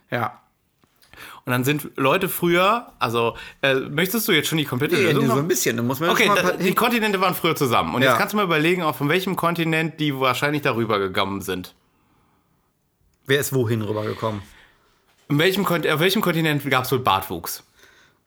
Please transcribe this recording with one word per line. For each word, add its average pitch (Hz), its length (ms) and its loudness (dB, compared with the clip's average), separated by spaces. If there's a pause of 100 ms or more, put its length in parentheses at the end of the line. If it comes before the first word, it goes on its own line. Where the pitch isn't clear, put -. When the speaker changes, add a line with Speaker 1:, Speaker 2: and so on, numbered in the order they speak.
(100)
Speaker 1:
Ja. 120 300 -4 (1040)
Speaker 2:
Und 131 80 -8
dann 123 120 0
sind 147 320 -2
Leute 165 340 2
früher, 185 680 0
also, 117 380 0 (240)
äh, 135 140 2
möchtest 165 520 -2
du 214 60 2
jetzt 147 160 2
schon 160 80 -2
die 151 80 0
komplette 151 320 0
Speaker 1:
Nee, - 60 2
Speaker 2:
Lösung 147 240 2
Speaker 1:
so 123 80 2
Speaker 2:
noch? - 20 2
Speaker 1:
ein 151 120 0
bisschen, 156 280 0
dann 120 100 0
muss 135 140 -2
man 170 80 0
Speaker 2:
Okay, 214 160 2
Speaker 1:
schon 202 100 4
mal 180 80 2
Speaker 2:
da, 180 100 2
Speaker 1:
pa- - 40 -4
Speaker 2:
die 180 180 0
Kontinente 214 460 0
waren 185 140 2
früher 160 200 0
zusammen. 104 400 0
Und 123 60 0
Speaker 1:
Ja. 131 100 4
Speaker 2:
jetzt 117 80 4
kannst 202 140 -2
du 208 60 0
mal 208 60 2
überlegen, 170 380 2
auch 156 140 -2
von 147 140 -2
welchem 185 260 0
Kontinent 165 640 -2
die 143 180 0
wahrscheinlich 139 440 0
darüber 110 360 0
gekommen 98 440 -2
sind. 92 320 -6 (1500)
Speaker 1:
Wer 135 140 2
ist 135 120 -4
wohin 117 300 0
rübergekommen? 107 580 -4 (880)
Speaker 2:
In 143 100 0
welchem 190 280 2
Kon-, 170 200 0
auf 151 140 0
welchem 196 220 2
Kontinent 160 480 0
gab's 127 200 0
wohl 131 100 2
Bartwuchs? 95 640 -2 (640)